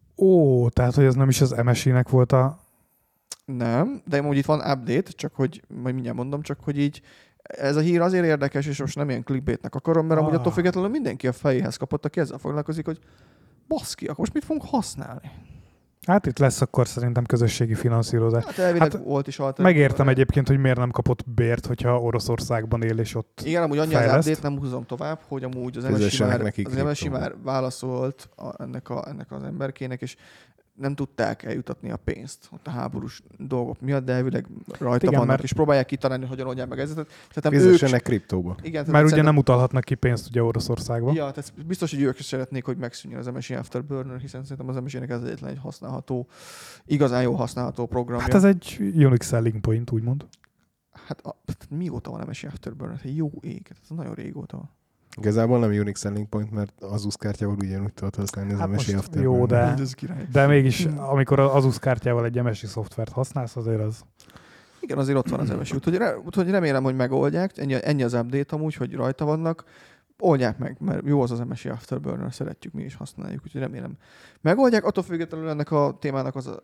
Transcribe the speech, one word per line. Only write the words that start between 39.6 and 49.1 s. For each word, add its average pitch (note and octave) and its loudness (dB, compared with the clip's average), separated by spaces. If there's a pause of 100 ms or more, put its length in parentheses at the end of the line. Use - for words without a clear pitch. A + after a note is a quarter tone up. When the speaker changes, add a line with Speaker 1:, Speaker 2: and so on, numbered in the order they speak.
Speaker 1:
ki - -2
pénzt A#2+ 0
ugye A#2+ 0
Oroszországba. A#2 -2
Speaker 2:
Ja, D3 -2
tehát C3+ -14 (140)
biztos, F3 -4
hogy C#3 -2
ők C3 0
szeretnék, C3 -6
hogy B2+ -4
megszűnjön B2+ -10
az B2 -10
M B2+ -8
S B2 -12
I C3 -8
Afterburner, C3 -8
hiszen C3 -14
szerintem C3+ -12
az C3 -6
M - -8
S - -10
I-nek B2+ -8
ez A#2+ -4
egyetlen C3+ -10
egy C3+ -10
használható, C3 -8 (580)
igazán C3+ 2
jó B2 2
használható B2 -4
programja. B2 -4
Speaker 1:
Hát B2 2
ez F#3+ 8
egy G3 4
unique D3+ 4